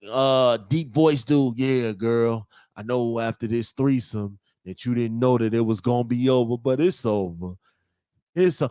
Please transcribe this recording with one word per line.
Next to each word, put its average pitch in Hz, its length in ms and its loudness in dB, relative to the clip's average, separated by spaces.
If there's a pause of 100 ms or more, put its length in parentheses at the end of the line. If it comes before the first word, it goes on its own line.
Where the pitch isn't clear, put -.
(100)
uh, 131 480 2 (100)
deep 143 240 -2
voice 151 320 2
dude, 135 340 2
Yeah, 127 340 0
girl, 113 560 0 (280)
I 101 60 -14
know 117 360 -2
after 113 280 -4
this 113 260 -4
threesome 113 640 -2 (260)
that 92 200 -14
you 123 100 -2
didn't 117 240 -2
know 127 200 4
that 113 160 0
it 113 60 2
was 110 200 0
gonna 120 240 0
be 120 240 0
over, 123 280 2
but 131 240 -2
it's 180 260 0
over. 90 480 -2 (800)
It's 175 280 0
a- 135 80 -2